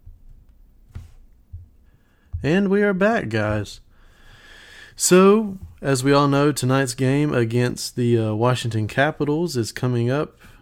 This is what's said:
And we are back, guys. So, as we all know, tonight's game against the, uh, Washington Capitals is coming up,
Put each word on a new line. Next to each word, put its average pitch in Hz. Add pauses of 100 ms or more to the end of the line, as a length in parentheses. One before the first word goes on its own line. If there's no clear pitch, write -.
(2500)
And 185
we 202
are 202
back, 196
guys. 107 (1120)
So, 196 (240)
as 135
we 139
all 143
know, 143
tonight's 131
game 143
against 120
the, 120
uh, 110
Washington 113
Capitals 151
is 110
coming 123
up, 143 (240)